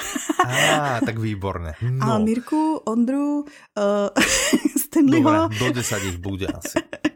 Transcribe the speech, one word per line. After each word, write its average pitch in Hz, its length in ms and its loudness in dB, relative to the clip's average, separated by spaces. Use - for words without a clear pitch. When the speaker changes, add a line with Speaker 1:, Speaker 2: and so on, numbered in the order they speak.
Speaker 1:
Á, 135 580 2
tak 113 180 -2
výborne. 95 580 -4
Speaker 2:
<laughs> 127 240 -2
A 214 80 0
Speaker 1:
No. 220 120 2
Speaker 2:
Mirku, 294 580 0
Ondru, 277 640 0
eh, 202 440 0
<laughs> - 640 0
Stanleyho. 311 680 4
Speaker 1:
Dobre, 107 100 -6
do 127 120 0
desať 113 360 -2
ich 90 120 -6
bude 95 280 -6
asi. - 300 -6